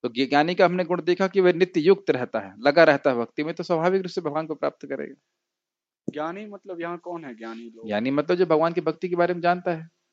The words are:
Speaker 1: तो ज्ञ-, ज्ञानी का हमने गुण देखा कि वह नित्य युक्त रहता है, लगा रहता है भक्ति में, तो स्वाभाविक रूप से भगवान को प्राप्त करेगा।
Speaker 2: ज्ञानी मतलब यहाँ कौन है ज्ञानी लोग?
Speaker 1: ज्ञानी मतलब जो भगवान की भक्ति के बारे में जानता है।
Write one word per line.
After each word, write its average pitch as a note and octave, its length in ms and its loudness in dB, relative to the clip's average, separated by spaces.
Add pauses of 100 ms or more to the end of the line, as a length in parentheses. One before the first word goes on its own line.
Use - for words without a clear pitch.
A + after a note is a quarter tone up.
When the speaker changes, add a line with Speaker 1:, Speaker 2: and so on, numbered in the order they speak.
Speaker 1:
तो B2 60 -2
ज्ञ-, B2+ 200 -2
ज्ञानी D3+ 260 2
का F#3 100 4
हमने F3+ 180 2
गुण F3 200 -2
देखा F3+ 240 0
कि F#3+ 140 2
वह F3+ 120 6
नित्य F3 280 0
युक्त F#3 280 4
रहता B2 300 -2
है, G2+ 220 -14
लगा C#3+ 220 8
रहता D3 260 4
है B2 80 0
भक्ति A#2+ 260 -4
में, D#3+ 100 -6
तो E3+ 100 -8
स्वाभाविक F3+ 380 0
रूप F3+ 80 -8
से F3+ 120 -6
भगवान D#3 260 -6
को D#3 80 -6
प्राप्त C#3+ 300 -6
करेगा। C#3 300 -10 (1000)
Speaker 2:
ज्ञानी E3+ 320 -8
मतलब G3 360 -14
यहाँ E3+ 160 -8
कौन E3+ 280 -12
है B2 100 -14
ज्ञानी A2+ 400 -14
लोग? A2+ 120 -16
Speaker 1:
ज्ञानी G#2+ 240 -2
मतलब D3+ 260 0
जो F#3 80 2
भगवान E3 280 0
की F3 80 -4
भक्ति D#3+ 280 -4
के F3 60 -2
बारे F3 180 0
में F3 80 -6
जानता F3+ 300 0
है। E3 320 -10 (100)